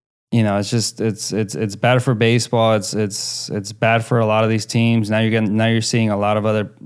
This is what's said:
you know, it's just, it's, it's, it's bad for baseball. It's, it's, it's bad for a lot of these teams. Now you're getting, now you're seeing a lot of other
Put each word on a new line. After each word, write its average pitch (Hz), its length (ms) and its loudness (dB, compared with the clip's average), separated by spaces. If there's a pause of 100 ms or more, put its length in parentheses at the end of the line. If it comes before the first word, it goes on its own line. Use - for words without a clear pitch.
(320)
you 117 100 4
know, 101 160 2
it's 101 120 -2
just, 117 300 -2
it's, 110 320 -4
it's, 101 220 -4
it's 101 220 -4
bad 123 260 2
for 131 100 0
baseball. 113 640 2
It's, 101 200 -2
it's, - 540 -6
it's 101 240 -8
bad 113 320 0
for 120 140 0
a 113 80 2
lot 110 180 2
of 110 60 2
these 110 160 -2
teams. 113 420 2
Now 107 120 0
you're 113 100 2
getting, 110 260 0
now 110 100 2
you're 113 140 2
seeing 110 300 0
a 101 60 0
lot 104 200 0
of 104 80 0
other 107 200 0 (220)